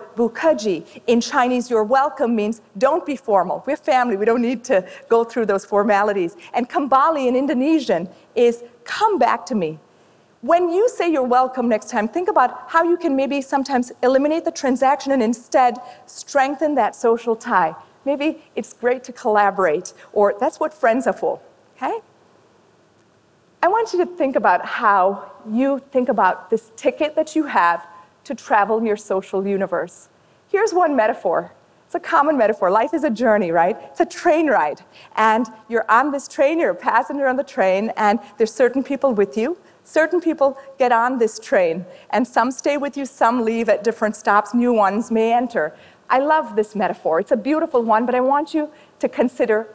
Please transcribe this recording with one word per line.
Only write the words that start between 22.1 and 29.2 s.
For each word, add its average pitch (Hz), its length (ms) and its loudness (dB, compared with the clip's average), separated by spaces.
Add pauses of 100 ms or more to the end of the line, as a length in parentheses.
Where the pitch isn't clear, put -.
I 330 60 2
want 440 240 0
you 359 60 -2
to 349 80 0
think 277 280 -4
about 185 300 2
how 202 600 0 (220)
you 254 440 -2
think 254 180 0
about 220 400 0
this - 280 -4
ticket 302 400 -2
that 311 200 -2
you 311 80 0
have 175 420 0 (380)
to 277 100 -10
travel 214 440 0
in 226 80 -2
your 208 100 0
social 196 500 -4